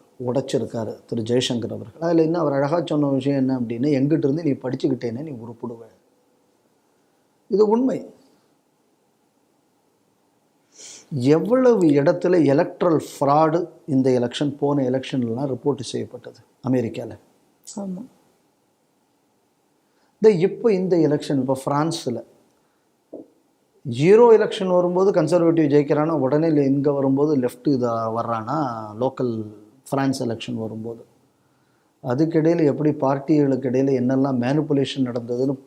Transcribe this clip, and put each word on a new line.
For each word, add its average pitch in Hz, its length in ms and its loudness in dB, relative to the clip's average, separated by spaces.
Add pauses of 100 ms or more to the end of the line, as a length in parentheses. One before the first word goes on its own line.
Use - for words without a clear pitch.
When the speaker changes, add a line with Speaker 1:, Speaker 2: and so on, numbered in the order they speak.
(260)
Speaker 1:
உடைச்சிருக்காரு 117 800 -4
திரு 120 180 -6
ஜெய்சங்கர் 117 500 -2
அவர்கள். 107 280 -14
அதுல 165 220 2
என்ன 160 160 0
அவர் 147 140 0
அழகா 143 340 0
சொன்ன 147 200 0
விஷயம் 139 320 0
என்ன 131 200 0
அப்படின்னு, 120 320 -4
"எங்கிட்ட 147 280 2
இருந்து 147 240 -2
நீ 151 80 -2
படிச்சுக்கிட்டேன்னு 127 720 -4
நீ 160 80 -12
உருப்படுவ." 117 520 -14 (1700)
இது 208 200 2
உண்மை. 233 460 -2 (3000)
எவ்வளவு 190 640 4
இடத்துல 160 640 2
எலக்ட்ரல் 151 580 2 (180)
ஃப்ராடு 156 480 2 (180)
இந்த 131 240 2
எலெக்ஷன், 123 480 -2
போன 143 320 0
எலெக்ஷன்லாம் 131 680 -4
ரிப்போர்ட் 127 240 -2
செய்யப்பட்டது - 580 -10 (300)
அமெரிக்கால. 117 500 -4 (580)
Speaker 2:
ஆமா. 196 280 -10 (2250)
Speaker 1:
இந்த 208 180 6
இப்ப 196 340 0
இந்த 185 240 0
எலெக்ஷன், 147 420 0
இப்ப 135 280 -2
பிரான்ஸ்ல 143 580 -4 (1700)
ஜீரோ 202 420 6
எலெக்ஷன் 208 340 2
வரும்போது 180 560 2
கன்சர்வேட்டிவ் 165 460 2
ஜெயிக்கிறானா, 147 420 2
உடனே 151 360 0
இல்ல, 147 160 2
இங்க 139 300 2
வரும்போது 139 440 2
லெஃப்ட் 123 280 -2
இதா 117 520 0
வர்றானா, 117 680 -4 (160)
லோக்கல் 123 440 -2 (460)
பிரான்ஸ் 135 340 0
எலெக்ஷன் 113 300 -6
வரும்போது 110 500 -10 (1000)
அதுக்கிடையில 160 600 2
எப்படி 143 260 2
பார்ட்டிகளுக்கு 139 800 0
இடையில 131 180 0
என்னெல்லாம் 135 520 0
மேனிபுலேஷன் 139 640 0
நடந்ததுன்னு 123 520 -2 (100)